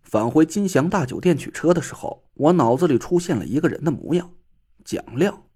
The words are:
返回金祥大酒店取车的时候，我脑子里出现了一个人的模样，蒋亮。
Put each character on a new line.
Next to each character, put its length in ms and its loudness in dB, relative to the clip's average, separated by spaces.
返 300 -2
回 160 4
金 200 -2
祥 220 0
大 160 0
酒 160 -8
店 160 2
取 140 -10
车 240 0
的 80 -2
时 120 -10
候， 380 -14
我 220 2
脑 220 4
子 120 2
里 100 4
出 220 0
现 160 -4
了 80 -4
一 160 -2
个 80 2
人 160 -4
的 60 0
模 240 -4
样， 180 -4
蒋 220 -8
亮。 280 -2